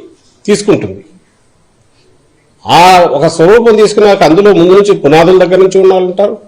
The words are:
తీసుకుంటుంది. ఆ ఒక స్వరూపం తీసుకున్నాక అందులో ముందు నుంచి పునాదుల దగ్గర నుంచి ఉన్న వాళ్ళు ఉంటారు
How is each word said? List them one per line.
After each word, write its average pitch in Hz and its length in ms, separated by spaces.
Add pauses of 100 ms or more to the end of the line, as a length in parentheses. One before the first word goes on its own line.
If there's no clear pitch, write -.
(460)
తీసుకుంటుంది. 135 600 (1600)
ఆ 175 320
ఒక 143 280
స్వరూపం 214 480
తీసుకున్నాక 208 480
అందులో 190 300
ముందు 175 200
నుంచి 202 240
పునాదుల 170 480
దగ్గర 175 120
నుంచి 190 220
ఉన్న 185 140
వాళ్ళు 185 160
ఉంటారు 208 280 (100)